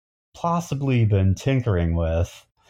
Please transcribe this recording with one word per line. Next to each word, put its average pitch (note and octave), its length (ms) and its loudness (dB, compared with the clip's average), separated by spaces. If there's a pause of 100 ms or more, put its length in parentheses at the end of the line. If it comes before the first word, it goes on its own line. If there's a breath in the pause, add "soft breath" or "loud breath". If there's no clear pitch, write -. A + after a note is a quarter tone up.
(340)
possibly C#3 720 -2
been F#2+ 300 2
tinkering F#2+ 600 0
with E2 500 -2 (240 soft breath)